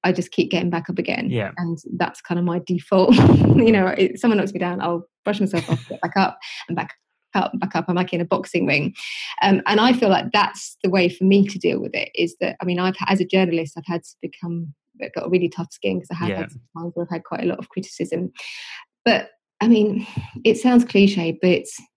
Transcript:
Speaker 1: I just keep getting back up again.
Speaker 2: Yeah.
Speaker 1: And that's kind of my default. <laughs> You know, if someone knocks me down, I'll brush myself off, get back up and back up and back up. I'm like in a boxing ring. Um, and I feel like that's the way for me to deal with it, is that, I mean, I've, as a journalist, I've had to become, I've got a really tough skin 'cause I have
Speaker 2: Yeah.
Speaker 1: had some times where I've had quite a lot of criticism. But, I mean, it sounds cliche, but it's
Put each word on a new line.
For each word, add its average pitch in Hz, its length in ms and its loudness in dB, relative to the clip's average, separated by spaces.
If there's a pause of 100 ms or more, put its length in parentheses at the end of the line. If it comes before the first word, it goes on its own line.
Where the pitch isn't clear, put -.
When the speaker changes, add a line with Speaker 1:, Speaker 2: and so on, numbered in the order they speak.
Speaker 1:
I 180 80 2
just 180 180 -4
keep - 220 0
getting 175 180 0
back 165 180 -4
up - 120 -6
again. - 300 -4
Speaker 2:
Yeah. 110 260 -4
Speaker 1:
And 170 220 -6 (180)
that's 175 240 -6
kind 175 180 -4
of 175 60 -2
my 175 220 -2
default. 190 500 4
<laughs> - 100 8 (300)
You 226 160 6
know, 190 140 4
if - 340 0
someone 226 160 4
knocks 202 160 -2
me 185 80 -6
down, 180 220 -4
I'll 170 260 -4 (160)
brush 208 160 -2
myself 190 300 -2
off, - 180 -2
get - 140 -12
back 180 140 -4
up 190 220 0 (300)
and 175 80 -4
back - 160 -8 (420)
up 190 180 0
and - 80 -6
back - 140 -6
up. 170 140 -2
I'm 175 80 0
like 175 160 -2
in 170 80 -2
a 170 60 0
boxing - 400 -2
ring. 143 260 0 (480)
Um, 196 260 2
and 208 140 2
I 247 140 4
feel 240 160 2
like - 200 0
that's - 540 -2
the 185 60 2
way 180 180 4
for 180 160 -4
me 196 240 6
to 190 100 -10
deal - 220 -2
with - 140 -10
it, - 200 -6
is 170 280 -2
that, - 180 -4
I 180 60 -6
mean, 180 120 -2
I've, 185 160 0 (140)
as 190 120 2
a 180 40 2
journalist, 170 540 0
I've 151 80 -14
had 170 180 -6
to - 60 -20 (100)
become, 170 540 -10 (280)
I've - 120 -12
got - 120 -8
a 170 40 -4
really 180 180 2
tough - 240 -8
skin 190 260 -4
'cause - 140 -10
I 175 40 -8
have 175 120 -4
Speaker 2:
Yeah. 190 80 -4
Speaker 1:
had - 160 -8
some 123 80 -18 (160)
times 170 180 -10
where 170 120 -6
I've - 40 -14
had 165 140 -8
quite - 200 -8
a - 20 0
lot 170 120 -2
of - 120 -16
criticism. 170 600 -8 (760)
But, - 260 0 (320)
I 220 60 2
mean, 214 380 4 (380)
it 220 140 4
sounds 247 260 6
cliche, 196 560 2
but 185 100 4
it's - 300 -2 (160)